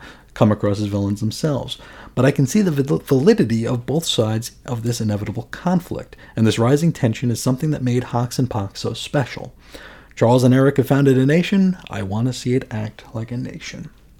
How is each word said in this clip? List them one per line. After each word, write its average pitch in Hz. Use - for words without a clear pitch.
come 107
across 101
as 104
villains 101
themselves. 117
But 127
I 135
can 135
see 214
the 185
val-, 143
validity 135
of 120
both 156
sides 110
of 113
this 117
inevitable 104
conflict, -
and 113
this 107
rising 143
tension 117
is 113
something 135
that 139
made 123
Hox 120
and 127
Pox 98
so 110
special. -
Charles 123
and 127
Eric 135
have 120
founded 135
a 131
nation. 180
I 107
wanna 113
see 123
it 131
act 120
like 113
a 123
nation." 160